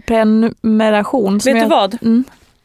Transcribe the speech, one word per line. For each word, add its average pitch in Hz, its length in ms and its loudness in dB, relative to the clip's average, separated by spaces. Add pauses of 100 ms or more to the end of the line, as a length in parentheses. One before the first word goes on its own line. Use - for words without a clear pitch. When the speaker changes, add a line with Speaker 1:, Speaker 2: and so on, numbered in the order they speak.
Speaker 1:
prenumeration 220 1300 0
som 254 120 0
Speaker 2:
Vet 226 100 2
du - 20 0
Speaker 1:
jag 220 40 0 (120)
Speaker 2:
vad? 214 220 -4
Speaker 1:
Mm. 226 220 0 (400)